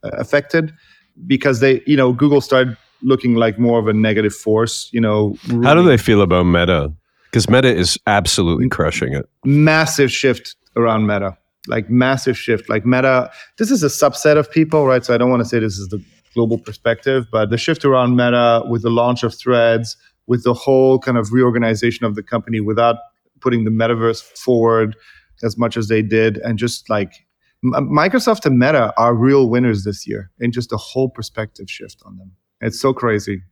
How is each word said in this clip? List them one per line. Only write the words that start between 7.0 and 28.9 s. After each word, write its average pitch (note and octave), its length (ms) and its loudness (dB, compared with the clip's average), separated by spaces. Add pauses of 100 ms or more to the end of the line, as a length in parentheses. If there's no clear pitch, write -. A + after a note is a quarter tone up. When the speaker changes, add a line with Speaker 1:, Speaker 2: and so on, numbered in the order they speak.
Speaker 2:
'Cause - 180 0
Meta B2+ 240 4
is F2+ 240 0 (120)
absolutely F2 560 0
Speaker 1:
M-, E2+ 60 -2
Speaker 2:
crushing D2+ 420 -4
it. C#2+ 160 -8 (160)
Speaker 1:
massive D3 680 2
shift - 460 -2 (180)
around A2 320 0
Meta, G2 320 -4 (300)
like, G#2+ 200 -6
massive B2+ 480 0
shift. - 320 -4
Like, A2+ 160 -4
Meta, B2+ 460 0 (280)
this A3 120 -2
is G#3 140 0
a C#3 40 0
subset C#3+ 480 0
of D3+ 140 -2
people, D#3 340 0
right? B2+ 200 0
So B2 100 0
I A#2 40 0
don't B2 120 2
wanna A#2+ 140 0
say A#2 160 -2
this G#2 180 -4
is G2 120 -10
the G2+ 120 -10 (320)
global A2+ 240 -2
perspective, A#2 720 -4
but G#2+ 200 0
the A#2 80 -2
shift D#3+ 260 -4
around B2+ 320 2
Meta A#2+ 520 2
with A#2 140 -2
the A#2 80 0
launch A#2+ 320 0
of A2+ 100 -2
Threads, A#2 640 0 (300)
with A#2+ 160 0
the B2 120 0
whole C3 440 2
kind B2 200 -2
of G#2+ 160 -4
reorganization A#2 720 0
of G#2 80 -4
the G#2 80 -8
company A2+ 360 -6
without A2 380 0 (440)
putting A#2+ 240 0
the A2 60 -2
metaverse A2+ 520 0
forward A2+ 760 0 (460)
as A2+ 160 -4
much A#2 180 -2
as G#2+ 120 -4
they A2 120 0
did, A2 380 0
and A#2 200 -6
just, A#2 300 -6
like, G2+ 240 -4 (500)
M-, B2+ 280 -2
Microsoft G3 560 0
and C3 120 2
Meta B2+ 380 2